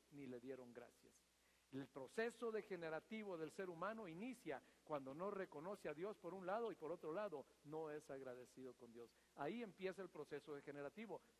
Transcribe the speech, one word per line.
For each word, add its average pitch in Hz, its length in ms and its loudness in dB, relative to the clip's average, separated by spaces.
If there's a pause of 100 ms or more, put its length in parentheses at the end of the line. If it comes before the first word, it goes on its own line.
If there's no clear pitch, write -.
(120)
ni 143 160 -6
le 123 120 -2
dieron 127 340 -4
gracias. 113 400 -10 (580)
El 135 160 0
proceso 226 640 2
degenerativo 185 840 0
del 160 140 0
ser 190 180 0
humano 196 360 0
inicia 170 560 -2 (220)
cuando 135 300 2
no 180 180 2
reconoce 190 560 0
a 151 60 4
Dios 196 240 0
por 170 160 -4
un 190 120 -4
lado 220 240 6
y 170 60 0
por 151 160 0
otro 160 220 2
lado 175 320 2 (180)
no 156 260 0
es 151 220 -2
agradecido 127 600 -4
con 117 180 -12
Dios. 117 180 -8 (260)
Ahí 190 280 2
empieza 185 380 0
el 180 80 -4
proceso 147 440 -4
degenerativo. 143 680 -2 (180)